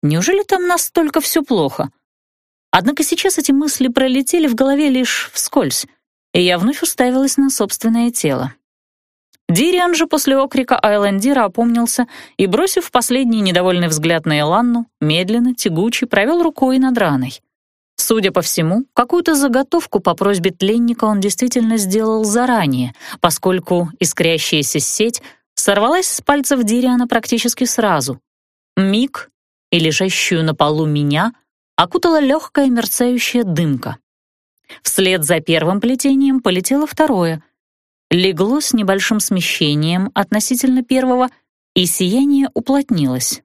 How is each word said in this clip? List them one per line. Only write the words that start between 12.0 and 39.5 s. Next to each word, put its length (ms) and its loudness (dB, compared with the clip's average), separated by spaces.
и, 80 2
бросив 460 0
последний 500 0
недовольный 460 2
взгляд 400 0
на 120 2
Иланну, 460 0
медленно, 540 0
тягуче 500 -2
провел 380 2
рукой 340 0
над 200 2
раной. 440 -2
Судя 360 0
по 100 0
всему, 520 0
какую-то 400 2
заготовку 680 0
по 140 0
просьбе 380 0
тленника 540 0
он 140 0
действительно 580 0
сделал 460 0
заранее, 680 0
поскольку 680 -2
искрящаяся 800 -2
сеть 440 -4
сорвалась 520 0
с 140 -6
пальцев 420 0
Дириана 440 0
практически 580 -2
сразу. 560 -2
Миг, 540 -2
и 80 2
лежащую 640 0
на 100 -2
полу 320 0
меня 480 0
окутала 440 2
легкая 500 0
мерцающая 760 0
дымка. 540 -2
Вслед 400 0
за 160 2
первым 420 0
плетением 580 2
полетело 460 0
второе. 580 0
Легло 480 0
с 140 -6
небольшим 460 0
смещением 960 -2